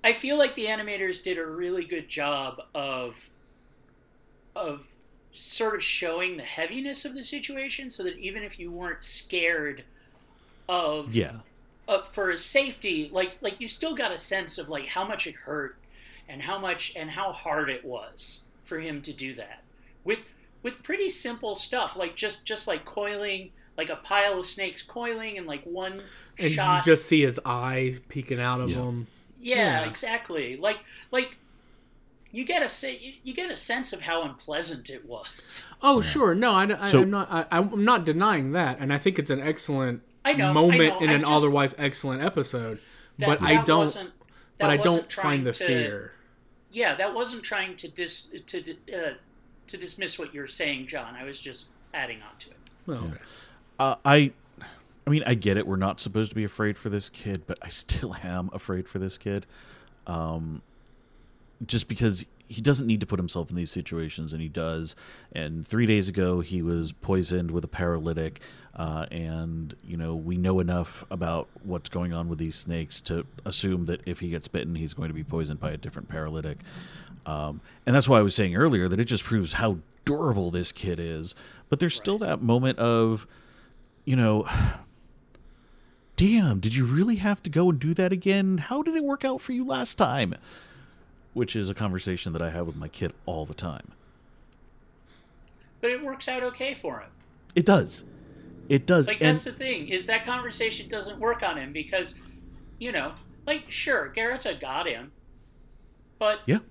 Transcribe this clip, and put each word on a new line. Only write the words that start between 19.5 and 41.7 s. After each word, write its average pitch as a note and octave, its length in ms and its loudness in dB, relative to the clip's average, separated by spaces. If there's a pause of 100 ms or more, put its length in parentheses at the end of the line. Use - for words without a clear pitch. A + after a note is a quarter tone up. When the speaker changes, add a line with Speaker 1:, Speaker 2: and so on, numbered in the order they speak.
Speaker 1:
with, A3 280 -4 (300)
with B3+ 200 -8
pretty G4 280 0
simple A3+ 440 -6
stuff, - 420 -4
like, F3 200 -4
just, - 280 -4
just, - 220 -6
like, E3 180 -2
coiling, G3+ 680 -4 (260)
like, D#3+ 120 -2
a D#3+ 80 -6
pile G3+ 440 2
of F3+ 60 -6
snakes - 360 -6
coiling A3+ 560 -6
and, F3 80 -10
like, D3 160 -8
one F#3 320 -6 (440)
Speaker 3:
And E3 140 2
Speaker 1:
shot. F3+ 340 4
Speaker 3:
you E3 60 10
just D#3 140 6
see D#3 160 8
his B2+ 220 2
eyes B2+ 640 -2
peeking B2 320 -6
out B2 200 0
of B2 100 -2
Speaker 2:
Yeah. A#2+ 60 -2
Speaker 3:
him. A#2+ 300 -4 (340)
Speaker 1:
Yeah, A#3 420 2
Speaker 3:
Yeah. D#3 60 -4
Speaker 1:
exactly. E3 680 -6
Like, G#3 280 -2 (260)
like, B3+ 260 -2 (960)
you B3 140 -8
get F4 180 2
a B3+ 60 0
se-, B3+ 340 -6
you, C4 100 -16 (120)
you B3+ 100 -10
get F4+ 160 -6
a - 60 -6
sense B3 360 -2
of D#3+ 100 -8
how E3 200 0
unpleasant D3 640 -6
it C3+ 160 -12
was. - 600 -10 (160)
Speaker 3:
Oh, C4+ 180 8
Speaker 2:
Yeah. F3 80 2
Speaker 3:
sure. A3 280 6
No, A3+ 180 4
I, G3+ 260 4
I, G3 80 -2
Speaker 2:
So C3+ 140 10
Speaker 3:
I'm F#3+ 80 6
not, G3+ 200 0
I, E3 200 0
I'm G3+ 340 2
not A3+ 200 6
denying D#3+ 480 2
that, D3 260 2
and C#3 140 0
I C#3+ 60 2
think F#3 200 2
it's D3 120 -2
an C#3 100 2
excellent C3+ 600 -2 (220)
Speaker 1:
I C#4+ 100 4
know, G#3 160 4
I - 20 4
Speaker 3:
moment E3 260 8 (160)
Speaker 1:
know. - 60 -4
Speaker 3:
in D#3 100 4
Speaker 1:
I D3 40 6
Speaker 3:
an C#3+ 80 6
Speaker 1:
just D3 100 4
Speaker 3:
otherwise C#3+ 440 6